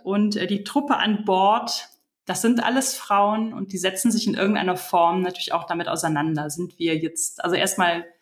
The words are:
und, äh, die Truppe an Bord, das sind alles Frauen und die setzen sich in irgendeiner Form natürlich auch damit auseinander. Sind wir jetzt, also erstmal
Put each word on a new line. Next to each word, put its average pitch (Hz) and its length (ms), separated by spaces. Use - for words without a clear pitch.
und, 202 320
äh, 185 120
die 202 160
Truppe 220 340
an 208 260
Bord, 202 640
das 180 160
sind 233 220
alles 254 320
Frauen 214 580
und 196 180
die 190 60
setzen 190 340
sich 214 160
in 196 80
irgendeiner 196 400
Form 175 460
natürlich 180 320
auch 170 120
damit 170 220
auseinander. 156 600
Sind 175 280
wir 160 200
jetzt, - 460
also 175 120
erstmal 175 500